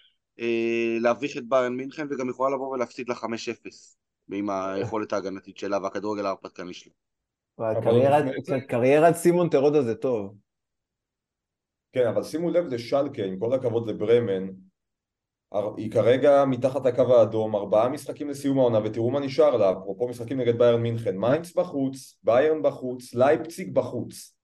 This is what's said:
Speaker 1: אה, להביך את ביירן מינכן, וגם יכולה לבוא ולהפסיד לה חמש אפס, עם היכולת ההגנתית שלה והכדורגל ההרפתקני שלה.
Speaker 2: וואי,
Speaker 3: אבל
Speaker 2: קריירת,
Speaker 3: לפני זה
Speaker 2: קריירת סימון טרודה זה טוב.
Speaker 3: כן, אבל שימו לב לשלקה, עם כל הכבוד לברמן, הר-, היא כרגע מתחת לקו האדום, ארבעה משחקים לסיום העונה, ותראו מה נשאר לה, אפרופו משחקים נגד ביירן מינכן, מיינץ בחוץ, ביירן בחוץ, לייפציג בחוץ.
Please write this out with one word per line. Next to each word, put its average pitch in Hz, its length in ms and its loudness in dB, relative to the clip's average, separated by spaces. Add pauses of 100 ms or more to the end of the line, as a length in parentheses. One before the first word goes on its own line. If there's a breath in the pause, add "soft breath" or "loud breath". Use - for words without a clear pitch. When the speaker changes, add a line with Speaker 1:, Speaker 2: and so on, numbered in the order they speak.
(400 soft breath)
Speaker 1:
אה, 117 600 0
להביך 120 360 0
את 123 120 -10
ביירן 123 280 0
מינכן, 139 340 -10
וגם 127 180 -6
יכולה 127 260 -2
לבוא 135 140 -6
ולהפסיד 123 400 -6
לה 123 60 -4
חמש 113 340 -8
אפס, - 480 -14 (360)
עם 101 180 -4
היכולת 98 640 -4
ההגנתית 95 440 -8
שלה 98 260 -4
והכדורגל 101 440 -6
ההרפתקני 92 480 -10
שלה. - 180 -20 (640)
Speaker 2:
וואי, 110 180 -2
Speaker 3:
אבל 113 80 -4
Speaker 2:
קריירת, 135 400 4
Speaker 3:
לפני 135 180 -6
זה 135 180 -2
Speaker 2:
קריירת 139 540 4
סימון 175 340 2
טרודה 147 340 4
זה 113 120 -2
טוב. 107 400 -4 (1600)
Speaker 3:
כן, 123 140 2
אבל 104 160 0
שימו 165 280 -4
לב 170 140 2
לשלקה, 135 600 -2
עם 95 140 -4
כל 113 140 -2
הכבוד 117 360 -2
לברמן, 101 600 0 (1040)
הר-, 104 240 -4
היא 104 140 -8
כרגע 131 540 4
מתחת 131 420 -2
לקו 123 160 2
האדום, 110 540 4
ארבעה 104 320 2
משחקים 147 400 -8
לסיום 139 300 -2
העונה, 120 260 4
ותראו 113 260 -2
מה 143 100 0
נשאר 139 360 4
לה, 101 140 4
אפרופו 95 380 -4
משחקים 120 320 -6
נגד 117 180 2
ביירן 120 240 4
מינכן, 113 340 -2
מיינץ 131 360 0
בחוץ, 139 680 -4
ביירן 143 400 2
בחוץ, 127 520 -4
לייפציג 139 600 0
בחוץ. 117 680 -6